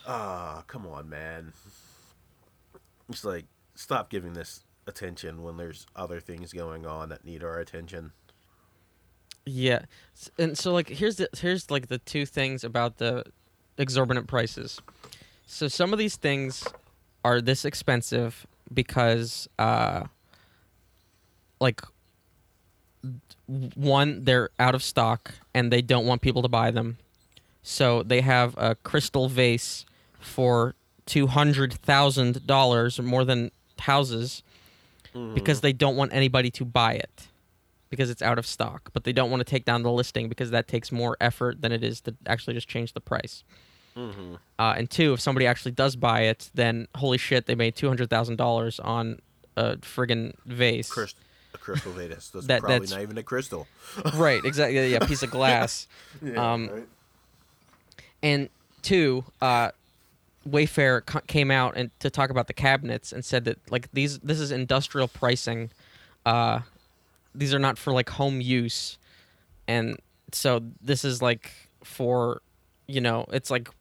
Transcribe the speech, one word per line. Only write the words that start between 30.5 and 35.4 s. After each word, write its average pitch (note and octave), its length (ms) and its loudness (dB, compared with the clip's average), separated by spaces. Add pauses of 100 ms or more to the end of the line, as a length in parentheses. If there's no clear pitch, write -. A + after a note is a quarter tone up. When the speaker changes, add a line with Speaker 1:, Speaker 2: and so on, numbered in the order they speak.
Speaker 2:
two C#3 200 4
hundred C#3 480 4
thousand C3 720 2
dollars, B2 540 4
more B2 240 2
than B2 260 0 (300)
houses, B2+ 600 0 (720)
Speaker 1:
Mm-hmm. A#2 200 -10
Speaker 2:
because B2+ 260 2